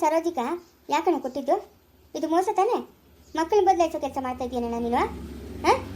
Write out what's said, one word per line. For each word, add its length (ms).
ಸರೋಜಿಕ 400
ಯಾಕಣ್ಣ 320
ಕೊಟ್ಟಿದ್ದು? 300
ಇದು 200
ಮೋಸ 140
ತಾನೆ? 180
ಮಕ್ಕಳನ್ನ 340
ಬದಲಾಯಿಸೋ 360
ಕೆಲ್ಸ 220
ಮಾಡ್ತಾ 220
ಇದೀಯನಣ್ಣ 380
ನೀನು, 160
ಆ? 40